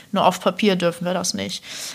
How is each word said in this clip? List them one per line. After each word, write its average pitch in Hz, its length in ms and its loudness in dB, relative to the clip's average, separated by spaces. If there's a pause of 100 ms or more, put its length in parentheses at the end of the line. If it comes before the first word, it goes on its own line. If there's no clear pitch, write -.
(140)
Nur 196 120 4
auf - 140 4
Papier - 380 2
dürfen 175 260 0
wir 180 100 -2
das 185 200 -2
nicht. 190 280 -6 (340)